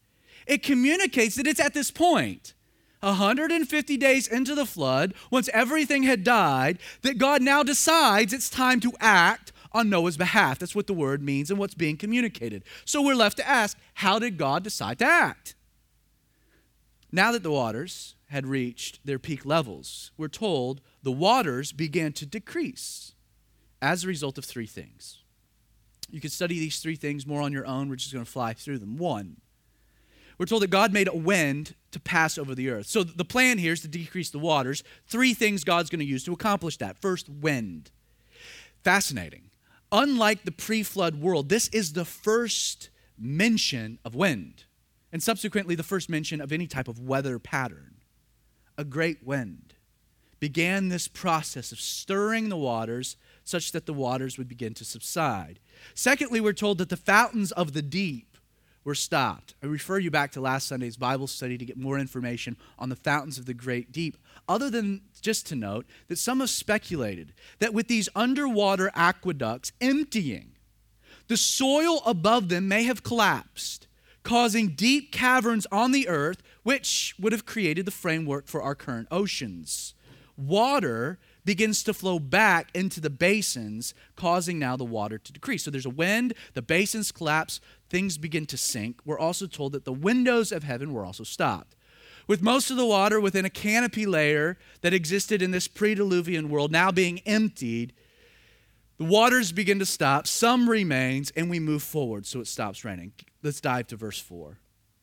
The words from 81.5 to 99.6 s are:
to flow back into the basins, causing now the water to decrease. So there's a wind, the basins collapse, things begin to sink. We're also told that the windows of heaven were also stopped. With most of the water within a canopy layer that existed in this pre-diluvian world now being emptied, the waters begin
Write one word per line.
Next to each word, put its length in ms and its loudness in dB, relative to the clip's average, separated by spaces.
to 100 -2
flow 260 -2
back 540 4
into 260 -2
the 100 -4
basins, 840 -2
causing 420 0
now 180 -2
the 80 -6
water 340 -6
to 160 -18
decrease. 300 -6
So 80 -8
there's 140 -6
a 40 -4
wind, 440 0
the 80 -6
basins 500 0
collapse, 480 -2
things 280 -2
begin 300 -4
to 100 -8
sink. 480 -4
We're 140 -4
also 260 -2
told 280 -6
that 120 -8
the 80 -6
windows 580 2
of 120 -6
heaven 300 -6
were 120 -6
also 180 -12
stopped. 520 -2
With 160 2
most 300 4
of 60 -2
the 80 4
water 340 4
within 240 2
a 60 -2
canopy 560 0
layer 520 2
that 120 2
existed 480 0
in 100 0
this 160 -2
pre-diluvian 800 0
world 240 0
now 200 4
being 340 2
emptied, 680 0
the 60 -6
waters 480 6
begin 280 2